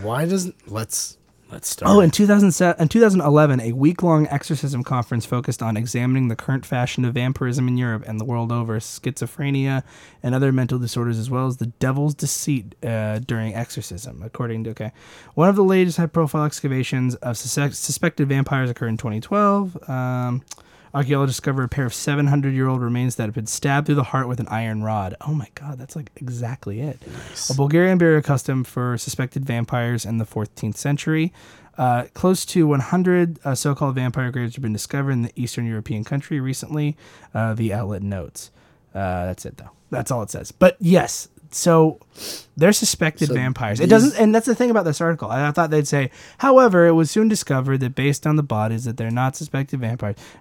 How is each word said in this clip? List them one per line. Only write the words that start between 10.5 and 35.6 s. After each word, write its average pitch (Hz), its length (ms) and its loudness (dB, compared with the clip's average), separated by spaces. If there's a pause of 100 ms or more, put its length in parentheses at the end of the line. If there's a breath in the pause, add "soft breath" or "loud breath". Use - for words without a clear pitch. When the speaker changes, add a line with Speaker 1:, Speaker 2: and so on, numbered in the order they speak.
Speaker 2:
mental 127 280 0
disorders, 120 400 -2
as 113 120 -4
well 131 160 -2
as 127 120 -4
the 117 80 -4
devil's 135 480 -2
deceit, 131 680 -4
uh, 107 380 -2
during 113 340 -4
exorcism, 92 680 -10
according 113 400 -6
to, 113 60 -6
okay. 107 220 -8 (420 loud breath)
One 170 160 6
of 196 60 2
the 202 80 4
latest 185 340 4
high-profile 160 480 0
excavations 131 680 -2
of 120 200 -6
sus-, 143 420 -4
suspected 151 500 -2
vampires 135 420 0
occurred 120 180 -6
in 110 80 -2
twenty 110 240 -6
twelve. 202 560 0 (120)
Um, 127 540 -4 (520 soft breath)
archaeologists 139 460 0
discovered 135 240 -2
a 123 40 -4
pair 135 160 -4
of 117 80 -4
seven 143 360 -2
hundred-year-old 135 520 0
remains 120 360 -2
that 120 80 -4
had 107 100 -6
been 110 120 -6
stabbed 143 400 0
through 147 100 2
the 143 60 2
heart 131 260 -2
with 123 120 -4
an 113 80 -6
iron 110 340 -4
rod. 104 320 -2 (120)
Oh 147 80 -2
my 139 200 -4
God, 143 240 -12
that's, 123 160 -18
like, 147 220 -12
exactly 120 640 -8
it. 139 260 -8
Speaker 1:
Nice. - 440 -12
Speaker 2:
A 135 40 0
Bulgarian 165 440 4
burial 160 240 4
custom 131 420 -2
for 123 320 -4
suspected 131 480 -6
vampires 120 600 -2
in 113 120 -4
the 110 60 -2
fourteenth 107 540 -6
century. 156 540 -2 (440 soft breath)
Uh, 123 280 0 (100)
close 185 320 0
to 165 200 2
one 143 140 2
hundred, 175 640 2
uh, 135 100 -2
so-called 139 400 -2
vampire 127 360 -2
graves 120 240 -4
have 135 80 -10
been 110 100 -4
discovered 139 400 -4
in 123 100 0
the 117 140 -4
Eastern 120 300 -4